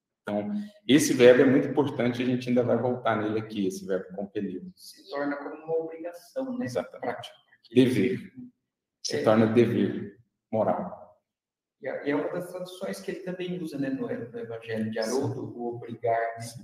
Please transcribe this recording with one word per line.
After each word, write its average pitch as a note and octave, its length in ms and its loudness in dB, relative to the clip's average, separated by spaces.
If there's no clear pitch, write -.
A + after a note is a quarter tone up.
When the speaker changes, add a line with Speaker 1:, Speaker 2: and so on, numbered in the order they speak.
Speaker 1:
Então, G#2 300 -4
esse C#3+ 260 4
verbo B2 280 10
é C#3 40 6
muito C3 220 4
importante, A#2+ 540 0
a B2+ 40 -2
gente B2 240 0
ainda B2 140 4
vai A2 140 2
voltar A#2 380 0
nele G#2+ 240 -2
aqui, G#2 260 -4
esse F#2 200 -4
verbo F#2 300 -4
compelido. G2 600 -8
Speaker 2:
Se - 340 -20
torna C#3+ 280 -4
como D3 260 -12
uma E3 140 -2
obrigação, D#3+ 800 -8
né? B3 80 -2
Speaker 1:
Exatamente. - 640 -6
Speaker 2:
Pra, - 440 -18
Speaker 1:
Dever. A#2+ 600 4
Se - 140 -4
Speaker 2:
é. G#2+ 60 -2
Speaker 1:
torna A2 240 6
dever G2+ 680 2
moral. F#2+ 480 0
Speaker 2:
E - 60 -12
é, C3+ 200 -6
e C#3+ 40 2
é C#3+ 40 2
uma - 140 -2
das F3 220 -6
traduções F#3+ 480 -10
que - 100 -10
ele F3 120 -8
também F3+ 400 -6
usa, D3+ 160 -8
né, C3+ 120 -2
no, B2+ 180 -4
no A#2 320 -8
Evangelho A2 520 -6
de A2+ 80 -4
Haroldo, A#2 340 0
Speaker 1:
Sim. - 220 -8
Speaker 2:
o A#2+ 200 -6
obrigar, A#2 600 -2
né? A#2 60 -12
Speaker 1:
Sim. - 220 -12